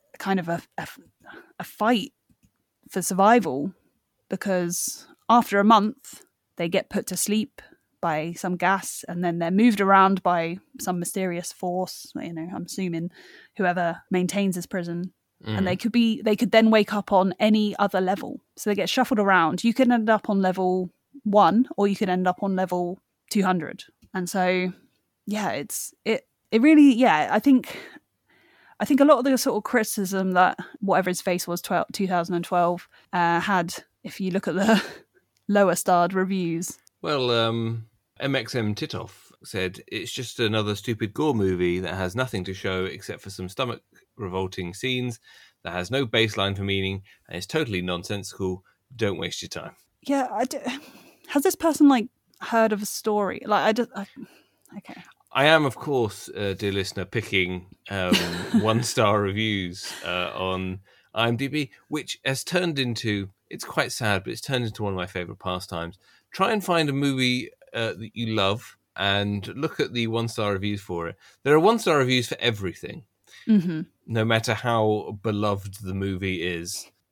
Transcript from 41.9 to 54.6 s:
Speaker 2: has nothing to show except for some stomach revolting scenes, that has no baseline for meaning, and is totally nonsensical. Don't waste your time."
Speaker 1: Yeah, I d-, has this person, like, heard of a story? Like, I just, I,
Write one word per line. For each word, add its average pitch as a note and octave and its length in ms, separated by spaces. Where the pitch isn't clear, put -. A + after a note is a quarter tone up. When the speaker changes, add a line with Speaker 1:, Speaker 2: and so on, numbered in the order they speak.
Speaker 2:
has F#2 200
nothing A2+ 300
to F#2+ 80
show F#2+ 320
except E2 380
for F#2+ 80
some F#2 180
stomach A#2+ 340
revolting F#2 580
scenes, B2 440
that E2+ 100
has F2+ 180
no C3+ 160
baseline G#2+ 500
for G2 80
meaning, G2 380
and - 100
is F#2 80
totally B2 340
nonsensical. F#2 840
Don't G#2 240
waste E2 240
your F2+ 60
time." - 280
Speaker 1:
Yeah, C#4 280
I G#3+ 140
d-, C4+ 140
has C#4+ 140
this F#4 120
person, D4+ 340
like, B3+ 200
heard A3+ 320
of G#3 100
a G#3 40
story? G#3 580
Like, G#3 200
I A3 80
just, A3+ 240
I, G3 100